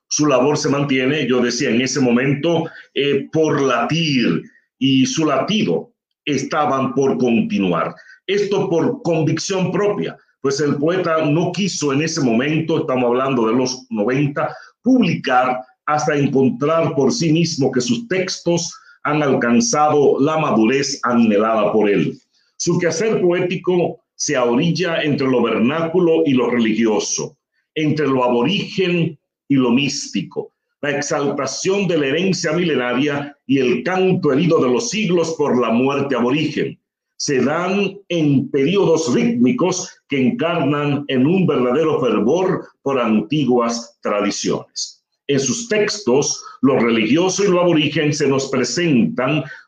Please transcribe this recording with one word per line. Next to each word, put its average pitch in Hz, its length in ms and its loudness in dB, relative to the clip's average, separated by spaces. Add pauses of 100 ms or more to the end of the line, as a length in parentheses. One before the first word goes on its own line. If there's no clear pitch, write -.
su 147 180 0
labor 139 320 2
se 151 100 -2
mantiene, 139 580 0
yo 120 140 0
decía 120 300 0
en 113 100 2
ese 131 200 -2
momento, 143 640 2 (300)
eh, 139 380 0
por 151 280 2
latir, 135 800 0 (360)
y 131 280 2
su 160 180 -2
latido 135 680 -2 (320)
estaban 135 680 -2
por 135 220 2
continuar. 98 800 0 (320)
Esto 190 420 -2
por 165 340 0
convicción 165 680 -2
propia, 185 460 -2 (240)
pues 139 200 -2
el 143 160 0
poeta 160 480 0
no 170 280 2
quiso 170 400 -2
en 143 100 0
ese 160 180 -4
momento, 151 600 0
estamos 127 240 0
hablando 123 420 2
de 113 80 2
los - 360 -2
noventa, 135 640 -2 (280)
publicar 139 800 2 (260)
hasta 151 300 0
encontrar 139 800 2
por 127 180 2
sí 160 200 0
mismo 156 380 0
que 123 100 0
sus - 280 -2
textos 170 680 -4 (300)
han 147 180 0
alcanzado 135 1000 2
la 156 160 2
madurez 135 680 0
anhelada 113 680 2
por 104 160 2
él. 92 300 0 (380)
Su 170 220 -2
quehacer 175 420 0
poético 180 800 0 (160)
se 143 200 -4
ahorilla 147 680 0
entre 135 240 -2
lo 127 160 2
vernáculo 160 840 2
y 139 80 2
lo 120 160 2
religioso, 110 840 0 (380)
entre 151 320 -2
lo 131 180 0
aborigen 170 920 0 (300)
y 143 80 2
lo 127 140 2
místico, - 840 -4 (260)
la 143 100 -4
exaltación 143 960 -2
de 165 120 0
la 143 80 0
herencia 165 460 -2
milenaria 143 840 -2 (100)
y 139 120 2
el 120 240 0
canto 185 500 0
herido 151 300 2
de 127 80 2
los 117 200 0
siglos 170 460 0
por 123 240 0
la 113 100 0
muerte 131 440 0
aborigen. 120 640 -2 (360)
Se 135 240 -2
dan 185 580 -2 (100)
en 151 420 0
periodos 160 640 2
rítmicos 127 800 0 (180)
que 139 200 -2
encarnan 143 800 -2
en 131 180 2
un 180 200 2
verdadero 127 540 0
fervor 123 640 0 (180)
por 131 180 0
antiguas 117 1000 0
tradiciones. - 1040 -4 (240)
En 143 100 0
sus - 300 -2
textos, - 720 0 (200)
lo 131 160 4
religioso 120 640 0
y 190 40 2
lo 175 120 2
aborigen 151 520 2
se 147 140 -2
nos 135 220 0
presentan 135 960 0 (240)